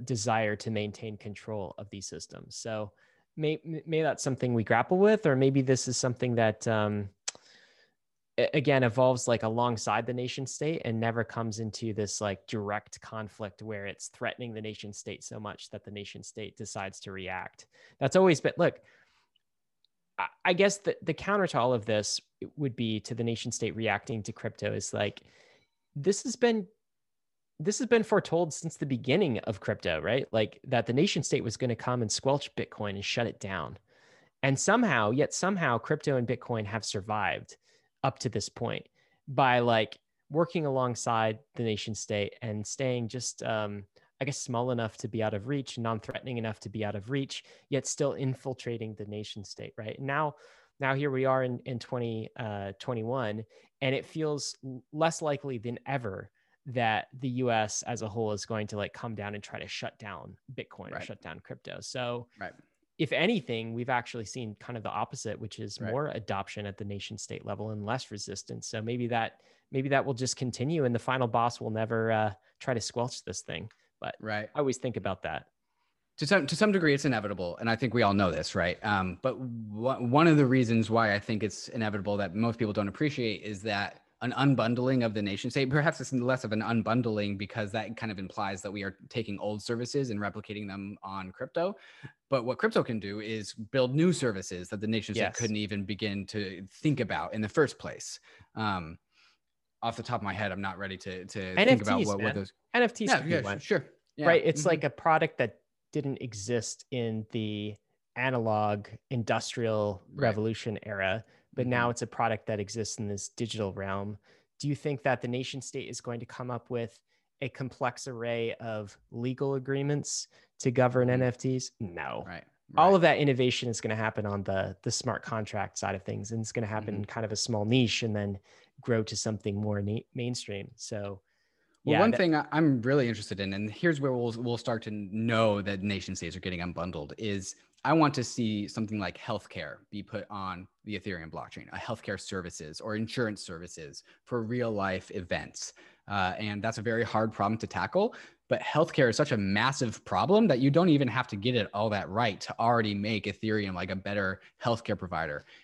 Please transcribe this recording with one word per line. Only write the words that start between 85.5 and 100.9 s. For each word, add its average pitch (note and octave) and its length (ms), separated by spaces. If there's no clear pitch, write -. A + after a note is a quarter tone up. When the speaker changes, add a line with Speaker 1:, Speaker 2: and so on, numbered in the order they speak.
Speaker 2:
state, B2+ 180
perhaps D3+ 320
it's - 120
less B2+ 320
of G#2+ 80
an A2 100
unbundling G#2+ 760
because G#2 360
that A2 220
kind A2+ 160
of F#2+ 80
implies G2 440
that G2+ 80
we G2+ 120
are G2 140
taking G#2+ 280
old G#2 220
services B2 480
and G#2 100
replicating G#2 480
them G2 360
on F#2+ 280
crypto. E3+ 460
But B2+ 140
what B2 120
crypto G#3+ 260
can A#2 160
do G2+ 220
is A2 320
build B2+ 420
new E3 200
services F#2+ 560
that G#2 100
the G#2+ 60
nation G#2+ 280
state G#2+ 100
Speaker 1:
Yes. F2+ 120
Speaker 2:
couldn't G#2+ 200
even G#2 280
begin G2+ 420
to G2 440
think C#3+ 300
about F2+ 340
in G#2+ 80
the G#2+ 80
first - 280
place. - 400
Um, F#2 440
off A#2 140
the A#2+ 60
top A#2 180
of G2+ 40
my G2 80
head, G2+ 200
I'm F#2+ 100
not F#2+ 160
ready F#2+ 180